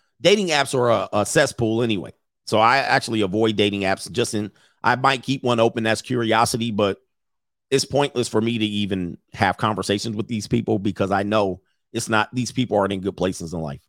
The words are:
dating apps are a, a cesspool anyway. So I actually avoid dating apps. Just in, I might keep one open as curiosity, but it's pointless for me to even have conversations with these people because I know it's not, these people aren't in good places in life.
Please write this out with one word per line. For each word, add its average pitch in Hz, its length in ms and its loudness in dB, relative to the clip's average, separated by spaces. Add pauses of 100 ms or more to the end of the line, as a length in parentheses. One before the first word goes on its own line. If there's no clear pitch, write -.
(200)
dating 190 280 4
apps 143 260 0
are 120 160 2
a, 101 220 2
a 101 140 2
cesspool 120 560 0
anyway. 110 300 -2 (340)
So 107 120 2
I 120 200 6
actually 120 440 0
avoid 107 340 0
dating 101 240 2
apps. 95 320 -2
Just 117 220 -4
in, 104 180 -4 (320)
I 123 120 2
might 135 260 0
keep 131 200 -4
one 120 160 2
open 113 280 2
as 110 160 0
curiosity, 117 680 0
but 101 280 0 (720)
it's 135 160 2
pointless 135 420 0
for 110 120 0
me 117 180 -2
to 110 60 0
even 101 520 -4 (160)
have 95 240 2
conversations 107 600 -2
with 110 120 -6
these 113 180 -6
people 110 320 -2
because 98 320 -2
I 98 120 2
know 101 400 0 (300)
it's 113 180 -6
not, 107 240 2
these 123 180 -4
people 120 240 -2
aren't 98 160 0
in 98 80 -4
good 92 160 -6
places 90 380 -4
in 82 60 -6
life. 71 280 -10